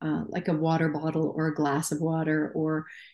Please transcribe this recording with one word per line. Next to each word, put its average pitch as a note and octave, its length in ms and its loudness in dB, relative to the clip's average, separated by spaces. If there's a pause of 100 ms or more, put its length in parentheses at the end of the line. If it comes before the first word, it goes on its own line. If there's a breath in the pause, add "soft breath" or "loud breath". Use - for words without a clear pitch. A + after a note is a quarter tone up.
uh, D#3 280 -2
like F3+ 200 -4
a F3+ 40 4
water D#3+ 360 4
bottle D#3 480 0
or D#3+ 100 0
a D3+ 80 0
glass D3+ 380 0
of D3+ 80 -2
water D#3 540 0
or, D#3 320 0 (280 loud breath)